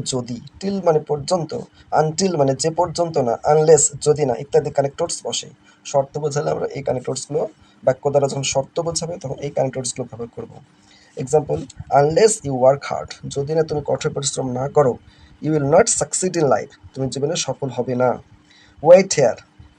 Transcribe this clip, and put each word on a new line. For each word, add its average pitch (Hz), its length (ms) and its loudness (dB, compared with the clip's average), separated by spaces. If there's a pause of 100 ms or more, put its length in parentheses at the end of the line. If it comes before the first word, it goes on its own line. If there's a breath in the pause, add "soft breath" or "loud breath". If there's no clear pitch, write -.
যদি, 120 360 -6 (200)
till 196 240 -4
মানে 160 160 4
পর্যন্ত, 147 600 -4 (320 soft breath)
until 160 440 0
মানে 135 180 2
যে 160 160 -2
পর্যন্ত 170 480 -2
না, 120 260 0
unless 156 380 6 (180)
যদি 147 260 2
না 123 120 2
ইত্যাদি 147 320 0
কানেক্টরস 143 560 -4
বসে। - 240 -8 (340 soft breath)
শর্ত 139 340 -2
বোঝালে 147 320 -2
আমরা 135 160 -4
এই 139 160 -8
কানেক্টরসগুলো 135 640 -4 (360 soft breath)
বাক্য 131 260 0
দ্বারা 143 180 2
যখন 135 140 -6
শর্ত 135 380 -4
বোঝাবে 170 380 -4
তখন 135 160 -10
এই 143 160 -8
কানেক্টরসগুলো 131 540 -4
ব্যবহার 117 320 -12
করব। - 240 -14 (560 soft breath)
এক্সাম্পল, 147 460 0 (280)
unless 160 440 4 (100)
you 139 100 -4
work 131 280 4 (100)
hard, - 220 -8 (140)
যদি 139 260 -4
না 160 80 2
তুমি 156 220 -4
কঠোর - 280 -4
পরিশ্রম 139 400 -6
না 127 160 -4
করো, 143 300 2 (440 soft breath)
you 151 100 -2
will 143 160 0
not 180 180 6
succeed - 480 -2
in 165 100 0
life, 110 280 0 (220)
তুমি 135 140 -4
জীবনে 143 280 -4
সফল 135 320 -6
হবে 127 260 -4
না। 123 240 2 (640 soft breath)
Wait 185 260 8
here 120 300 2 (400)